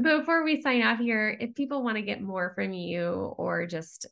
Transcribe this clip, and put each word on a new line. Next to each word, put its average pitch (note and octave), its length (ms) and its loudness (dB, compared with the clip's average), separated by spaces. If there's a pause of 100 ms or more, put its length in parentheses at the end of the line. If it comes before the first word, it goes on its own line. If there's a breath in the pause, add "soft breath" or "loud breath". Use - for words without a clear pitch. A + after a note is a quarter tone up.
before D#4 420 4
we D#4 180 2
sign B3 200 2
off A3+ 180 4
here, G#3+ 400 0
if A#3+ 160 -6
people C#4 280 -2
wanna A3 180 0
get G3+ 200 -6
more F#3+ 340 -4
from F#3+ 180 -2
you F3 640 -4
or E3+ 280 -2
just, E3+ 460 -8